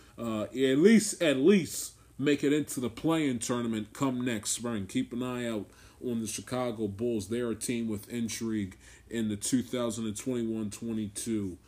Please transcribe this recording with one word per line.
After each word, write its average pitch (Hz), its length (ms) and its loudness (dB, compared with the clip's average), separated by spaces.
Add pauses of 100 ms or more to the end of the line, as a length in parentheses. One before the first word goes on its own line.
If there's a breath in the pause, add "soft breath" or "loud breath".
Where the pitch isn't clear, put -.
(180 loud breath)
uh, 110 260 -2
at 135 340 2
least, 208 420 8
at 151 160 4
least 170 560 4 (260 soft breath)
make 143 240 2
it 143 100 4
into 147 280 0
the 123 80 -2
play-in 147 520 0
tournament 117 520 -2
come 127 320 -2
next 113 280 -2
spring. 110 340 -4
Keep 127 260 -2
an 120 100 -4
eye 123 240 -4
out 107 200 -2 (360 loud breath)
on 117 200 -2
the 107 40 -4
Chicago 117 640 -4
Bulls. 104 400 -2
They're 120 220 -2
a 110 40 -2
team 117 320 -2
with 104 220 -6
intrigue 110 720 -4 (320 loud breath)
in 113 180 -2
the 104 80 -2
two 123 260 0
thousand 117 440 -4
and 104 100 -4
twenty-one 113 540 -4
twenty-two, 107 960 -4